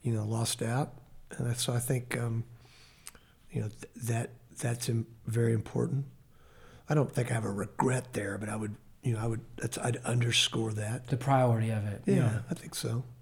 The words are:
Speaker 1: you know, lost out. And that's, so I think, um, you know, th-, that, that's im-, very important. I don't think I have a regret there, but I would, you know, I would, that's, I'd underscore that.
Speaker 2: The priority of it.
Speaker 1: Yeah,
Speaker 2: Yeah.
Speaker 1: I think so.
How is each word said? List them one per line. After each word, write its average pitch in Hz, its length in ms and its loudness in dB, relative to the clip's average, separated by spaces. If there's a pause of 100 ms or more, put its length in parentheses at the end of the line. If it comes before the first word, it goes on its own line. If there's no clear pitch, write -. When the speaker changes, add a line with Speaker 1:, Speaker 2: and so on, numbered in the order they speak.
Speaker 1:
you 123 120 2
know, 107 100 0
lost 113 380 -2
out. 120 320 0 (420)
And 123 100 -2
that's, 120 160 0
so 123 120 0
I 120 60 2
think, 123 360 -2
um, 117 280 0 (1040)
you 143 100 -2
know, 107 80 -4
th-, - 240 -14 (140)
that, 117 240 0 (280)
that's 120 300 -2
im-, 117 180 0 (200)
very 117 260 4
important. 120 540 0 (840)
I 147 60 2
don't 147 180 4
think 120 180 0
I 123 40 2
have 113 100 0
a 104 80 -2
regret 123 600 0
there, 101 240 -4
but 104 100 -6
I 107 80 -4
would, 104 180 -4 (300)
you 120 80 2
know, 110 80 0
I 113 60 -2
would, 113 160 -2 (140)
that's, - 220 -4
I'd 123 200 0
underscore 120 720 2
that. 110 360 -4
Speaker 2:
The 139 80 2
priority 120 540 4
of 107 160 0
it. 101 180 -4
Speaker 1:
Yeah, 131 100 6
Speaker 2:
Yeah. 113 240 4 (120)
Speaker 1:
I 175 40 0
think - 200 -12
so. 120 300 -2 (180)